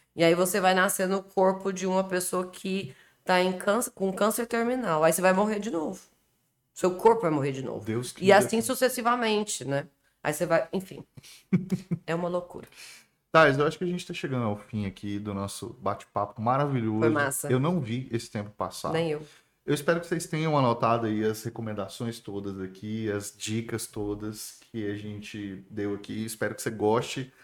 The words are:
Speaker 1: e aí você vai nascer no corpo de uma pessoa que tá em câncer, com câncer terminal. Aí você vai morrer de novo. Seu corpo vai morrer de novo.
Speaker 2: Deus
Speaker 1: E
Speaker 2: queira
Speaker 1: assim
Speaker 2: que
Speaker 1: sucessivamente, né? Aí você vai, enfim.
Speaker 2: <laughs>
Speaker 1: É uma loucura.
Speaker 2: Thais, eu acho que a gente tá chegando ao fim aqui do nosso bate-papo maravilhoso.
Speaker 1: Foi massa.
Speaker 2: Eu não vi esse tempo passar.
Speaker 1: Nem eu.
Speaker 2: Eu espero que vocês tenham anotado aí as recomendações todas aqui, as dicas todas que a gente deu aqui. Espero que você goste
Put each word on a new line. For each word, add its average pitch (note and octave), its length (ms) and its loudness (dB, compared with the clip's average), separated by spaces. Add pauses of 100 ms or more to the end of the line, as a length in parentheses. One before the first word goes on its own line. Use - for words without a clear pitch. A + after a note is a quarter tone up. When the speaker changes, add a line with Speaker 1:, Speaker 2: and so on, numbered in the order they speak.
(160)
Speaker 1:
e E3 80 2
aí E3+ 120 8
você F#3 240 2
vai F#3 140 6
nascer F#3+ 340 2
no F#3+ 160 0
corpo F#3+ 480 2
de F#3 160 -4
uma F#3 160 2
pessoa F3+ 440 -2
que F#3+ 460 -6 (300)
tá F#3 180 4
em F#3 120 2
câncer, G#3 380 0
com F#3+ 200 -2
câncer A3 340 0
terminal. A#3 580 0
Aí E3 100 8
você F3 80 -2
vai F#3 120 6
morrer G#3 260 2
de G#3 120 -6
novo. F#3+ 300 -4 (720)
Seu F3+ 220 0
corpo A3+ 260 6
vai E3 100 2
morrer C#3+ 220 0
de C3 100 -8
novo. A2 220 -8
Speaker 2:
Deus A2+ 260 -4
Speaker 1:
E - 40 -14
Speaker 2:
queira - 220 8
Speaker 1:
assim - 200 4
Speaker 2:
que A3+ 60 2
Speaker 1:
sucessivamente, A#3 1000 0
né? C#3 220 -2 (340)
Aí D3 120 0
você E3+ 120 -2
vai, E3 280 2
enfim. F#3+ 300 -6 (480)
Speaker 2:
<laughs> F3+ 540 -2
Speaker 1:
É D#3 80 -2
uma F3 140 -2
loucura. F3 400 -6 (640)
Speaker 2:
Thais, D3+ 260 8
eu D3 80 4
acho D#3+ 120 -2
que F#3 80 -4
a - 20 0
gente F3+ 180 -4
tá - 80 -10
chegando C3 320 -4
ao G#2 120 -2
fim G#2 280 -6
aqui G2+ 320 -6
do G#2 160 -6
nosso G2 360 -6 (100)
bate-papo G#2 640 -4
maravilhoso. B2 580 0
Speaker 1:
Foi G#2+ 100 4
massa. C#3+ 400 0
Speaker 2:
Eu B2+ 120 2
não E3+ 180 2
vi B2 320 -4
esse A#2+ 180 -4
tempo G#2 200 -6
passar. - 420 -6
Speaker 1:
Nem E3 200 0
eu. D3+ 100 -6 (440)
Speaker 2:
Eu C#3+ 100 0
espero E3 260 0
que - 60 -12
vocês E3 180 -4
tenham D#3 320 0
anotado A#2 480 4
aí G#2+ 180 0
as A2 200 0
recomendações A2+ 760 -6
todas G2+ 400 -8
aqui, G#2+ 520 -6
as G2+ 260 -4
dicas A2+ 480 -4
todas G#2 760 -8
que G#2+ 300 -8
a G2+ 80 -4
gente G#2 720 -10
deu G2+ 240 -4
aqui. G#2+ 320 -8
Espero A2 300 -4
que - 60 -12
você A2+ 100 -4
goste A2+ 600 0 (120)